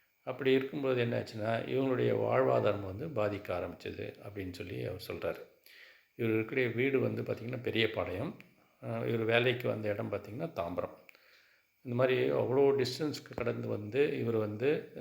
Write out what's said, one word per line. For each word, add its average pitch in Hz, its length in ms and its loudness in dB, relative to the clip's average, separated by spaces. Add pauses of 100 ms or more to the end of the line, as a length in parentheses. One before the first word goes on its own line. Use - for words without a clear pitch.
(240)
அப்படி 131 280 0
இருக்கும்போது 131 500 2
என்ன 120 180 0
ஆச்சுன்னா, 110 500 -2
இவங்களுடைய 127 480 2
வாழ்வாதாரம் 110 800 2
வந்து 135 120 -6
பாதிக்க 104 400 -2
ஆரம்பிச்சது 92 680 -6 (140)
அப்படின்னு 98 260 -8
சொல்லி - 320 -6
அவர் - 220 -6
சொல்றாரு. - 420 -6 (640)
இவர் 113 180 2
இருக்கிற 117 340 2
வீடு 127 320 2
வந்து 113 220 0
பார்த்திங்கன்னா, 117 400 -4
பெரியபாளையம். 110 720 0 (500)
அ, 123 40 -8
இவர் 117 360 0
வேலைக்கு 120 440 4
வந்த 110 220 0
இடம் 107 220 -2
பார்த்திங்கன்னா, 117 420 -6
தாம்பரம். 87 440 -4 (840)
இந்த 120 160 -4
மாதிரி 127 340 4
அவ்வளோ 135 540 4
டிஸ்டன்ஸ்க்கு 139 500 -6
கடந்து 120 320 -2
வந்து 117 520 0
இவர் 117 160 0
வந்து, 110 640 0